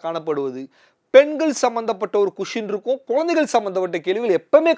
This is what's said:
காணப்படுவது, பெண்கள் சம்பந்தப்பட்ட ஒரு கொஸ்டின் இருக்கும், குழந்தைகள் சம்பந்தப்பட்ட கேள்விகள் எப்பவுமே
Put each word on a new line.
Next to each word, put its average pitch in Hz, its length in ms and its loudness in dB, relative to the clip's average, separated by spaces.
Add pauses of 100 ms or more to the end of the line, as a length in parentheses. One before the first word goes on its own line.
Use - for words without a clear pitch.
காணப்படுவது, 151 580 -4 (520)
பெண்கள் 294 480 4
சம்பந்தப்பட்ட 226 560 -2
ஒரு 196 200 2
கொஸ்டின் 208 360 -6
இருக்கும், 247 340 -4
குழந்தைகள் 311 460 0
சம்பந்தப்பட்ட 185 520 -2
கேள்விகள் 208 340 2
எப்பவுமே 320 380 2